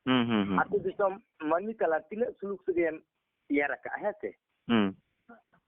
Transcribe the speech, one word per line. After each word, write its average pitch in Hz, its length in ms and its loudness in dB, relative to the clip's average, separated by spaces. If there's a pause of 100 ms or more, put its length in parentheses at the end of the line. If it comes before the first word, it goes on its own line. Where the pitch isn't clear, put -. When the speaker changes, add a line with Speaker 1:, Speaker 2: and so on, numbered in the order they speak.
Speaker 1:
ᱦᱩᱸ, 127 200 4
ᱦᱩᱸ, 107 220 2
ᱦᱩᱸ, 95 140 2
Speaker 2:
ᱟᱹᱛᱩ - 140 -2
Speaker 1:
ᱦᱩᱸ᱾ 202 40 0
Speaker 2:
ᱫᱤᱥᱚᱢ 190 340 0 (260)
ᱢᱟᱹᱱᱢᱤ 175 360 -2
ᱛᱟᱞᱟ 165 260 0
ᱛᱤᱱᱟᱹᱜ 220 360 -4
ᱥᱩᱞᱩᱠ 196 260 -8
ᱥᱟᱹᱜᱟᱹᱭᱮᱢ 165 340 0 (520)
ᱛᱮᱭᱟᱨ 143 220 2
ᱟᱠᱟᱜᱼᱟ, - 260 -8
ᱦᱮᱸ 202 220 -4
ᱥᱮ? 101 100 -6 (380)
Speaker 1:
ᱦᱩᱸ᱾ 104 280 2 (720)